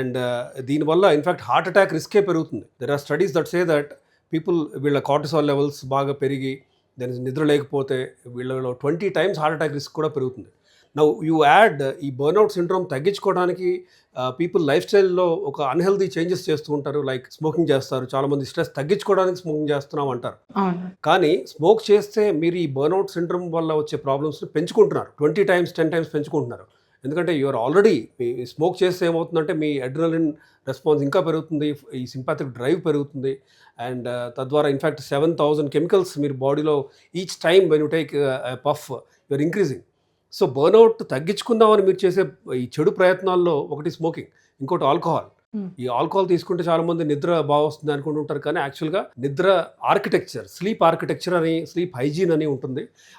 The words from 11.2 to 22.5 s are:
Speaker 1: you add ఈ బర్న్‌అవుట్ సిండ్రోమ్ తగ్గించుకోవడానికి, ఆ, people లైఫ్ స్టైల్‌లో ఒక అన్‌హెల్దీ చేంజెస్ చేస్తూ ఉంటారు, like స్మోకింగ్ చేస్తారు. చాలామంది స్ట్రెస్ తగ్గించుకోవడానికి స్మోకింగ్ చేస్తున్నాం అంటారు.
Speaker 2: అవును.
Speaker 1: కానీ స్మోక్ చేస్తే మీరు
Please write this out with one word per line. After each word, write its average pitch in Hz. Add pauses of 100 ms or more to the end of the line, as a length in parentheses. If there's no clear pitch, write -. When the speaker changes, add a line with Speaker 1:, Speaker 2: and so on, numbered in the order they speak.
Speaker 1:
you 165
add 151
ఈ 139
బర్న్‌అవుట్ 160
సిండ్రోమ్ 180
తగ్గించుకోవడానికి, 180 (340)
ఆ, 127
people 175
లైఫ్ 139
స్టైల్‌లో 185
ఒక 165
అన్‌హెల్దీ 175
చేంజెస్ 170
చేస్తూ 151
ఉంటారు, 147
like 131 (100)
స్మోకింగ్ 156
చేస్తారు. 131
చాలామంది 139
స్ట్రెస్ -
తగ్గించుకోవడానికి 185
స్మోకింగ్ 151
చేస్తున్నాం 143
అంటారు. 123 (220)
Speaker 2:
అవును. 185 (140)
Speaker 1:
కానీ 170
స్మోక్ 214
చేస్తే 208
మీరు 165